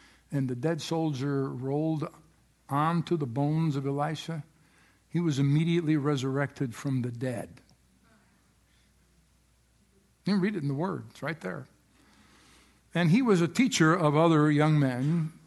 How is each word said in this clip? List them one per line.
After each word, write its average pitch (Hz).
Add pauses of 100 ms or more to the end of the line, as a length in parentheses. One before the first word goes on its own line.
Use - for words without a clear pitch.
(320)
and 135
the 127
dead 156
soldier 143
rolled 143 (600)
onto 160
the 147
bones 147
of 139
Elisha, 151 (640)
he 160
was 156
immediately 156
resurrected 135
from 131
the 123
dead. 120 (2750)
You 185
can 202
read 208
it 165
in 143
the 139
Word. 147
It's -
right 151
there. 175 (1300)
And 170
he 233
was 196
a 170
teacher 180
of 156
other 156
young 151
men 143 (140)